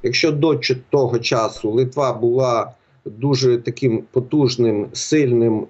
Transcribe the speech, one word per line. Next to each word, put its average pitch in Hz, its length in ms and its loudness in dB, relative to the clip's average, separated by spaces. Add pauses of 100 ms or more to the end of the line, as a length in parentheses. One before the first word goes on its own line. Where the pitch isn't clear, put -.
Якщо 151 280 0
до 147 240 2
ч-, 127 220 -2 (120)
того 120 300 2
часу 113 520 -2
Литва 127 420 0
була 117 580 0 (340)
дуже 123 520 0
таким 117 540 -2
потужним, 120 840 0
сильним, 120 760 0